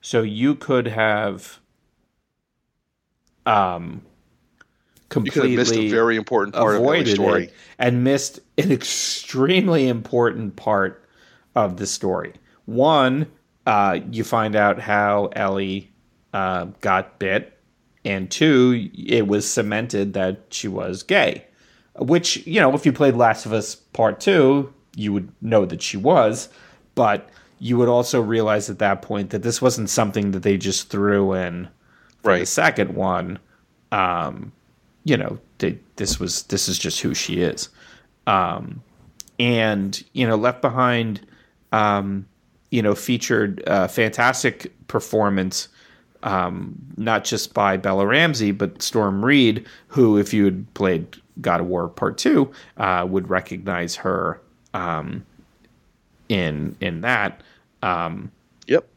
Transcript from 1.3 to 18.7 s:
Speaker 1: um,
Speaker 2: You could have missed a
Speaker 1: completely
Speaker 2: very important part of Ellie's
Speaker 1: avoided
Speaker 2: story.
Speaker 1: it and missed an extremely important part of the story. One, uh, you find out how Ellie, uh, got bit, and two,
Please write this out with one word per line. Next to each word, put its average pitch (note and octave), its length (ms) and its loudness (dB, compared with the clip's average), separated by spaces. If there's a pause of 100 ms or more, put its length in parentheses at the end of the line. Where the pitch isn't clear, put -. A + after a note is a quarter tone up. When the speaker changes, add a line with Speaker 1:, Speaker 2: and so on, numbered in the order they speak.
Speaker 1:
um, F#2 560 -2 (1120)
Speaker 2:
You A2 160 0
could C#3 140 2
have C3 80 2
missed A#2 200 2
a - 20 2
Speaker 1:
completely A2 160 0
Speaker 2:
very A2+ 260 2
important G#2 380 -2
part A2 220 2
of A2+ 80 2
Ellie's D#3 160 4 (120)
Speaker 1:
avoided - 20 4
Speaker 2:
story. F2+ 300 2
Speaker 1:
it - 80 -16 (260)
and B2 260 2
missed C#3 360 0 (180)
an D3+ 140 2
extremely D3+ 1160 0
important A2+ 680 0
part G2 480 0 (500)
of G2+ 220 2
the F#2+ 100 -6
story. F2+ 460 -4 (340)
One, C3+ 600 2 (400)
uh, G2+ 340 2 (100)
you A2 140 -6
find A2 320 0
out G#2 240 4
how G#2 520 2
Ellie, G2 580 -4 (420)
uh, F#2 340 -4 (140)
got F#2+ 380 0
bit, G2+ 400 -4 (460)
and F#2+ 260 -4
two, B2 680 4